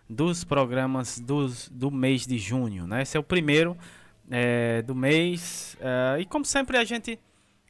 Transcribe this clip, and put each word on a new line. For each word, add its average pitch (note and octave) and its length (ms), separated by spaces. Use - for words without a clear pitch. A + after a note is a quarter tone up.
dos E3+ 360
programas C3 760
dos, B2+ 520
do B2+ 200
mês C3 380
de B2+ 100
junho, G#2 480
né? G#2+ 160
Esse C3+ 160
é - 20
o D3 40
primeiro, E3 520
é, A#2+ 520
do B2+ 100
mês, D#3+ 840
é, C3 420
e F#3+ 40
como C#4+ 200
sempre C4+ 320
a A#3+ 60
gente A3+ 340